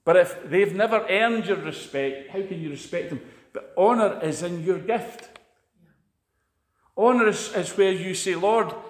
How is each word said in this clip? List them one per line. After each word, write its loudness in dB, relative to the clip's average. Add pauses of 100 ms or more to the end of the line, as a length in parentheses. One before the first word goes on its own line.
But 6
if 2
they've 2
never 0
earned 2
your 0
respect, -6
how -6
can -8
you -8
respect -8
them? -8 (320)
But -14
honour 4
is -4
in -6
your 0
gift. -6 (1700)
Honour 4
is, -2
is -4
where 6
you -4
say, -2
Lord, 2 (160)